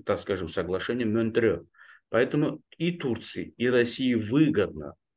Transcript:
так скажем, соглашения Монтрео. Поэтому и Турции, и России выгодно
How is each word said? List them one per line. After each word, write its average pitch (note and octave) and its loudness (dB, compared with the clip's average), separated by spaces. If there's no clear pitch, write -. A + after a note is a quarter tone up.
так F#2+ 0
скажем, F#2 -4
соглашения F#2 -2
Монтрео. A2 2
Поэтому D3 0
и F3 -2
Турции, - -6
и B2 0
России B2 2
выгодно G#2 0